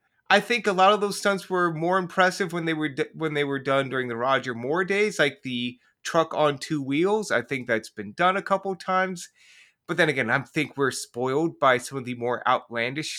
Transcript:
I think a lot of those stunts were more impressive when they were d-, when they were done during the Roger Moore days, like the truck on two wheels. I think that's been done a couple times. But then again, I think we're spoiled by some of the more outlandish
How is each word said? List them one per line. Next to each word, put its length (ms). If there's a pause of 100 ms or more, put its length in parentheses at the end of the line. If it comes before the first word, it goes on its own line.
(300)
I 100
think 280
a 60
lot 200
of 80
those 160
stunts 320
were 240
more 240
impressive 560
when 120
they 80
were 160
d-, 160 (100)
when 180
they 100
were 160
done 300
during 200
the 80
Roger 360
Moore 320
days, 320
like 260
the 360 (240)
truck 300
on 240
two 260
wheels. 480
I 100
think 260
that's 220
been 240
done 240
a 40
couple 340
times. 540 (580)
But 100
then 100
again, 220
I 120
think 360
we're 140
spoiled 680
by 200
some 180
of 80
the 80
more 340
outlandish 720